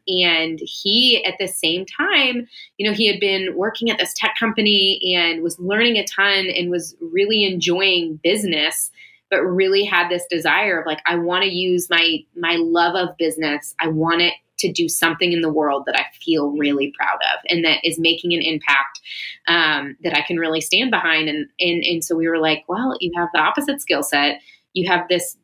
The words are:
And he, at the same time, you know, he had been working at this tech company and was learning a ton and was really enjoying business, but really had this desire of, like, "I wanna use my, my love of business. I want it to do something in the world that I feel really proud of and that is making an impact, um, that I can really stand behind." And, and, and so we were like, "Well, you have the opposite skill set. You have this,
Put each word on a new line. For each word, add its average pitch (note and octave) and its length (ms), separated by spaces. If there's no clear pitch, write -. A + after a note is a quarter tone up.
And E3+ 560
he, A#3 600
at F#3 160
the F#3 80
same F3+ 380
time, C4+ 600
you G3+ 120
know, G#3 60
he G#3+ 120
had G3 120
been F#3+ 380
working A3 340
at A#3 80
this - 160
tech - 240
company G#3 640
and E3 260
was E3 160
learning G#3+ 380
a G3+ 100
ton G3 400
and F3 240
was E3+ 300
really G3 440
enjoying F3 800
business, E3 680
but F#3+ 120
really F#3+ 420
had F3+ 260
this F3 180
desire E3+ 500
of, D#3 80
like, D3+ 200
"I E3+ 100
wanna F3+ 300
use F3+ 420
my, E3 300
my E3+ 200
love E3+ 380
of F3+ 220
business. D#3+ 640
I D#3+ 80
want D#3+ 320
it F3 140
to F#3 120
do E3 200
something E3+ 420
in E3+ 80
the D#3+ 100
world D3 360
that C3 120
I B2+ 60
feel D3 280
really C#3+ 480
proud - 200
of - 160
and E3+ 160
that D#3 180
is D#3+ 160
making E3 360
an D#3+ 80
impact, D3+ 580
um, D3+ 540
that D#3+ 120
I D3 60
can E3+ 180
really D#3+ 220
stand A3+ 300
behind." D#3+ 400
And, D3 160
and, F3 260
and E3 200
so F3 100
we E3 140
were E3 100
like, D#3 300
"Well, A#3 320
you F3+ 160
have F3 160
the D#3+ 80
opposite C#4 400
skill D3 220
set. C#3+ 380
You F3+ 160
have F3 200
this, F3 360